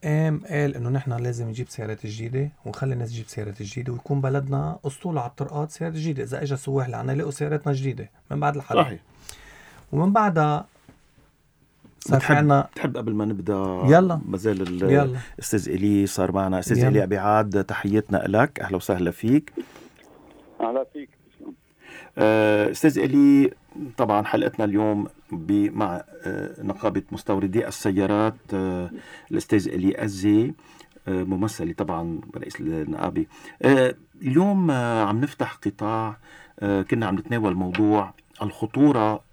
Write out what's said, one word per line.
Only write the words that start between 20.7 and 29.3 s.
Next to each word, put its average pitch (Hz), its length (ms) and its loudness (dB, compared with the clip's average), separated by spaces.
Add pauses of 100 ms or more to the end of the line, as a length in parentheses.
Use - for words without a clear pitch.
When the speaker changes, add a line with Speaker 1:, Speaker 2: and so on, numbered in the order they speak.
Speaker 3:
فيك. 147 160 -14 (1080)
Speaker 2:
آه، 107 540 4
أستاذ 151 280 2
إيلي، 139 520 6 (460)
طبعًا 107 260 2
حلقتنا 107 420 0
اليوم 104 420 0 (240)
ب-، 101 420 0
مع، 90 300 -2 (220)
آه، 98 380 -8
نقابة 98 380 -2 (100)
مستوردي 98 560 -2
السيارات، 104 680 0 (180)
آه، 92 360 -4 (420)